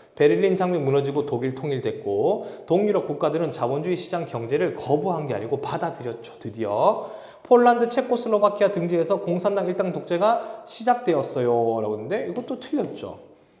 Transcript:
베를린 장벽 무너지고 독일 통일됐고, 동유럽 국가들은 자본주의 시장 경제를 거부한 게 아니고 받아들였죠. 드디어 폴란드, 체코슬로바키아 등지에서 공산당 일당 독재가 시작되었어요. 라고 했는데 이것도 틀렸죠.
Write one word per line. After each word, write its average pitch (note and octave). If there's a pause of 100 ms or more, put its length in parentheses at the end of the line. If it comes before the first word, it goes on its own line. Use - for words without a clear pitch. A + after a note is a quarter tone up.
(160)
베를린 F3
장벽 F3+
무너지고 C#3
독일 B2+
통일됐고, A#2
동유럽 G3
국가들은 D3+
자본주의 D3
시장 E3+
경제를 B2+
거부한 D3+
게 A#2+
아니고 A2
받아들였죠. D#3+
드디어 A2+ (340)
폴란드, A#3+
체코슬로바키아 A3
등지에서 F3
공산당 F3+
일당 F3+
독재가 F#3+
시작되었어요. B2+
라고 G#2+
했는데 B2
이것도 B3
틀렸죠. A#2+ (400)